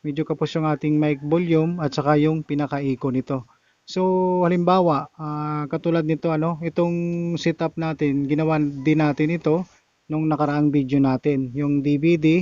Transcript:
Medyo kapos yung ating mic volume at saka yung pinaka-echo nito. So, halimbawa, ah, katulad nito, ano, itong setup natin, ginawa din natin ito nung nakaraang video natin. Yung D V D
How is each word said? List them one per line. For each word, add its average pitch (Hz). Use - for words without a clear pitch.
Medyo 151
kapos 151
yung 156
ating 151
mic 151
volume 165
at 147
saka 147
yung 156
pinaka-echo 143
nito. 127
So, 185
halimbawa, 175
ah, 151
katulad 165
nito, 156
ano, 160
itong 170
setup 165
natin, 143
ginawa 156
din 147
natin 151
ito 165
nung 156
nakaraang 147
video 139
natin. 131
Yung 143
D 147
V 165
D 156